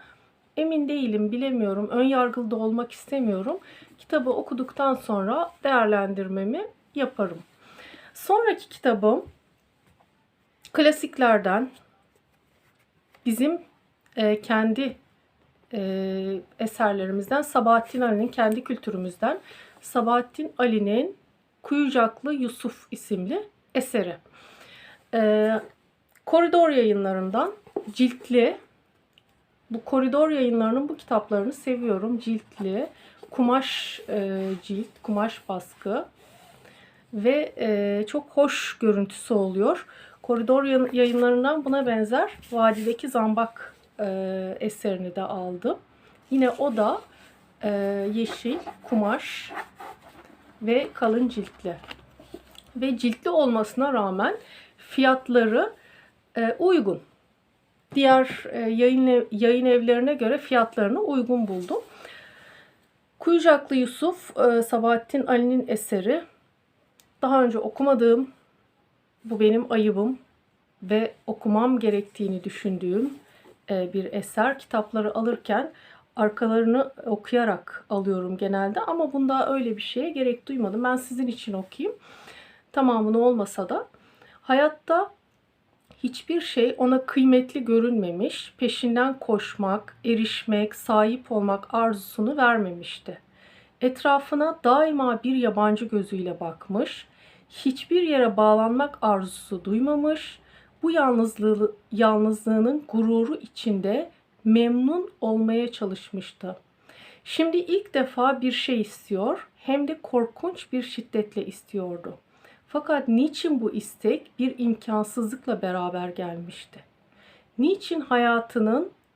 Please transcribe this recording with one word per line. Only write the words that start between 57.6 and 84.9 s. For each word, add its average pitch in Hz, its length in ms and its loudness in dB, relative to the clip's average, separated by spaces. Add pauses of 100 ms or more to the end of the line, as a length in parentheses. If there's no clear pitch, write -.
Diğer, 262 580 4
e, 240 60 -6
yayın 247 480 4
ev-, 247 240 4
yayın 233 360 4
evlerine 247 480 4
göre 240 240 0
fiyatlarını 233 600 2
uygun 247 480 0
buldum. 190 300 -4 (1400)
Kuyucaklı 311 580 4
Yusuf, 294 640 -2
e, 233 240 4
Sabahattin 233 640 0
Ali'nin 247 420 2
eseri. 220 540 -2 (1000)
Daha 262 220 4
önce 226 140 0
okumadığım, 240 720 2 (960)
bu 220 160 -4
benim 220 320 4
ayıbım 214 460 2 (640)
ve 214 320 0 (120)
okumam 226 520 0
gerektiğini 202 640 -2
düşündüğüm, 190 720 -4 (560)
e, 185 220 -4
bir 190 200 -4
eser. 220 460 -2
Kitapları 214 560 -4
alırken 233 580 -2 (460)
arkalarını 226 720 2 (140)
okuyarak 220 840 -2
alıyorum 190 460 -2
genelde 196 440 -2
ama 330 320 -2
bunda 269 420 0
öyle 233 220 -2
bir 208 60 -10
şeye 294 280 -4
gerek 254 380 -2
duymadım. 233 360 -2
Ben 254 120 0
sizin 254 300 -6
için 226 260 -8
okuyayım. 196 460 -8 (760)
Tamamını 226 460 2
olmasa 220 500 0
da. 359 200 -6 (540)
Hayatta 302 680 2 (920)